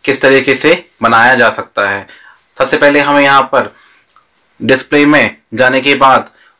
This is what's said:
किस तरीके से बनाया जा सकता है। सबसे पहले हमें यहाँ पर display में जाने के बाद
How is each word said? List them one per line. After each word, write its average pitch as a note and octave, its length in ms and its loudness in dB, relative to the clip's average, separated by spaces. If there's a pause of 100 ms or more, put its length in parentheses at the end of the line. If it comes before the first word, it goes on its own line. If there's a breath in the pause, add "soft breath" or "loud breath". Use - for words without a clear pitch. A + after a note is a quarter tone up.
किस C3+ 160 -2
तरीके C3+ 340 2
से D3+ 160 -2 (300)
बनाया A#2 340 2
जा A#2 140 2
सकता - 400 -6
है। G2 160 -8 (520 soft breath)
सबसे C#3+ 200 -2
पहले C#3+ 220 2
हमें C#3+ 220 0
यहाँ C#3 220 2
पर B2 280 -4 (880 soft breath)
display C3 460 -2
में C#3+ 300 0 (180)
जाने B2+ 280 0
के C#3 140 -2
बाद C3 340 0 (300 soft breath)